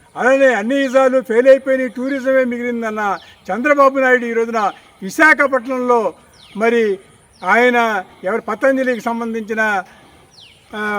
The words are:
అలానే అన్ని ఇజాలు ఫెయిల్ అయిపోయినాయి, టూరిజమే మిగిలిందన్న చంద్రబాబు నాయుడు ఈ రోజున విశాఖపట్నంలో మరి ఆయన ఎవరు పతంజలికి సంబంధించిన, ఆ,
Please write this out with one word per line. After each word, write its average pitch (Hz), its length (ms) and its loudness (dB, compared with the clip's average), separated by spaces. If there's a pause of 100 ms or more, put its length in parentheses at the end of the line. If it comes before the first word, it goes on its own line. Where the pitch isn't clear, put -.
(160)
అలానే 262 380 2
అన్ని 247 300 -2
ఇజాలు 262 360 2
ఫెయిల్ 240 280 2
అయిపోయినాయి, 262 400 4
టూరిజమే 262 560 -2
మిగిలిందన్న 226 720 -4 (340)
చంద్రబాబు 277 460 2
నాయుడు 254 260 2
ఈ 233 80 -6
రోజున 226 400 -2 (300)
విశాఖపట్నంలో 247 1120 0 (420)
మరి 220 420 0 (460)
ఆయన 226 600 2 (200)
ఎవరు 214 160 -4
పతంజలికి 254 600 -2
సంబంధించిన, 226 800 -4 (920)
ఆ, 208 60 -10 (180)